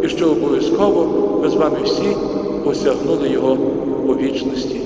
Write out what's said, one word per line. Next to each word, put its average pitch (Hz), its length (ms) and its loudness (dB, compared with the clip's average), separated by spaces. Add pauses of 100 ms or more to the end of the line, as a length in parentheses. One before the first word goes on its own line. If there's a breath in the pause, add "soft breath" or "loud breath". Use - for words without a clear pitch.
і - 40 -2
що 165 240 2
обов'язково - 760 2 (360)
ми - 60 2
з - 40 0
вами - 300 2
всі - 320 0 (500)
осягнули 139 640 0
його 131 280 2 (500)
у 135 60 4
вічності. 135 720 -2